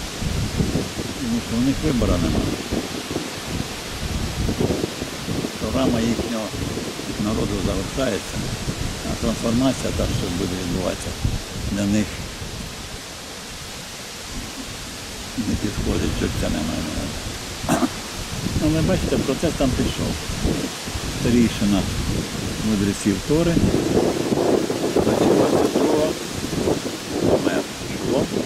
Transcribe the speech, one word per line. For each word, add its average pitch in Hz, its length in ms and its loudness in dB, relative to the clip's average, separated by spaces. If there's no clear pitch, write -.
тому 117 260 2
що 113 100 0
у 120 40 4
них 135 140 4
вибору 113 260 4
немає. - 440 2
Програма 120 380 2
їхнього 113 460 0
народу 110 320 0
залишається, 104 720 -2
а - 100 -4
трансформація, 117 760 2
та, 110 60 2
що - 220 0
буде 92 260 0
відбуватися, 87 460 -2
для 101 140 0
них 104 200 2
не 101 180 0
підходить, - 640 0
що 104 80 2
це 104 80 0
немає. - 360 -2
Але 156 180 4
бачите, 165 360 2
процес 139 400 2
там 135 120 4
пішов. - 440 0
Старішина 110 640 4
мудреців 101 460 2
Тори, 170 260 4
двадцять - 420 4
двадцять - 380 4
другого 156 340 4
помер. - 400 4
Шлом - 160 2